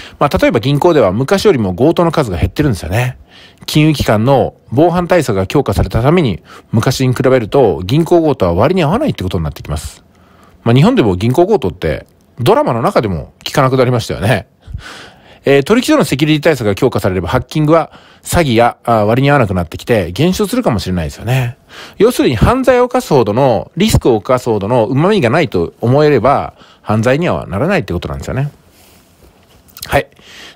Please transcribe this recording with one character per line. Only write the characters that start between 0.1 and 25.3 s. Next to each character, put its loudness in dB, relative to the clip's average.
ま 2
あ、 0
例 2
え -2
ば 2
銀 -2
行 4
で 4
は 4
昔 0
よ 4
り 0
も -2
強 2
盗 0
の 0
数 -2
が -6
減 -2
っ -20
て -4
る 2
ん 0
で -6
す -12
よ -10
ね。 -4
金 2
融 2
機 -2
関 0
の 2
防 2
犯 -2
対 2
策 -2
が -2
強 0
化 -2
さ 0
れ -4
た -2
た 2
め 2
に、 -2
昔 0
に 2
比 -4
べ 4
る -6
と 2
銀 0
行 2
強 0
盗 -2
は 0
割 0
に 0
合 0
わ 0
な -4
い -2
っ -4
て -8
こ -4
と -4
に -4
な -6
っ -12
て -16
き -16
ま -6
す。 -14
ま 0
あ、 4
日 6
本 4
で 2
も 2
銀 -2
行 4
強 2
盗 -4
っ -12
て -6
ド 2
ラ 2
マ -2
の -4
中 0
で -2
も -8
聞 -12
か 0
な 2
く 0
な 4
り 0
ま 0
し -8
た -6
よ -10
ね。 -2
え 4
ー、 0
取 0
引 -4
所 2
の 2
セ -4
キ 0
ュ -2
リ 2
テ 0
ィ -14
対 2
策 -4
が 0
強 0
化 -4
さ -2
れ -2
れ -2
ば、 -6
ハ -2
ッ -4
キ -6
ン 0
グ 2
は、 2
詐 -2
欺 0
や、 2
あ、 2
割 2
に 2
合 4
わ 4
な 2
く -4
な -2
っ -8
て -14
き -14
て、 0
減 0
少 -2
す -4
る -2
か 0
も -2
し -8
れ -2
な -2
い -4
で -8
す -18
よ -14
ね。 -2
要 4
す -2
る 2
に、 -2
犯 2
罪 4
を 2
犯 -2
す -4
ほ 4
ど -2
の、 0
リ 2
ス 2
ク 0
を 4
犯 0
す -6
ほ 0
ど -4
の 2
旨 0
味 2
が 0
な 0